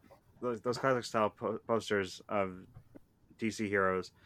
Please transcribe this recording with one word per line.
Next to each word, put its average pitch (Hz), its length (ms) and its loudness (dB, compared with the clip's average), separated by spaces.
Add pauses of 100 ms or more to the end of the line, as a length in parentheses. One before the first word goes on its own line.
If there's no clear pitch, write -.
(420)
those, 120 200 -4
those 123 160 -2
classic 127 260 2
style 107 280 2
po-, 110 360 -4
posters 101 600 0
of 98 220 0 (880)
D 113 100 0
C 104 180 -4
heroes. 95 440 2 (140)